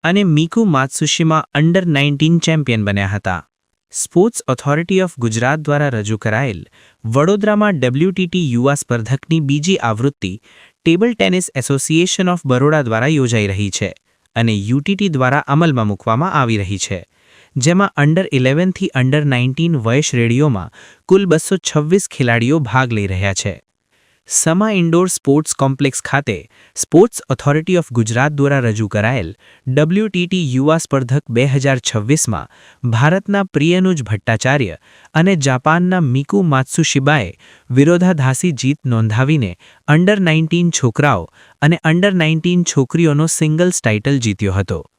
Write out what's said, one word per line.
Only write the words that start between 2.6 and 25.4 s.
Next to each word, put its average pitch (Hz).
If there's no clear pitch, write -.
બન્યા 101
હતા. 95
સ્પોર્ટ્સ -
ઓથોરિટી 160
ઓફ 180
ગુજરાત 120
દ્વારા 147
રજૂ 110
કરાયેલ 110
વડોદરામાં 202
ડબલ્યુટીટી 165
યુવા 127
સ્પર્ધકની 127
બીજી 147
આવૃત્તિ 110
ટેબલ 190
ટેનિસ 185
એસોસિએશન 160
ઓફ 175
બરોડા 139
દ્વારા 113
યોજાઈ 120
રહી 98
છે 95
અને 117
યુટીટી 143
દ્વારા 131
અમલમાં 139
મૂકવામાં 117
આવી 117
રહી 98
છે, 90
જેમાં 175
under 165
ઇલેવન 143
થી -
under 131
નાઇન્ટીન 135
વય 120
શ્રેણીઓમાં 120
કુલ 196
બસો 170
છવ્વીસ 156
ખેલાડીઓ 120
ભાગ 127
લઈ 101
રહ્યા 95
છે. -
સમા 196
ઇન્ડોર 175
સ્પોર્ટ્સ 151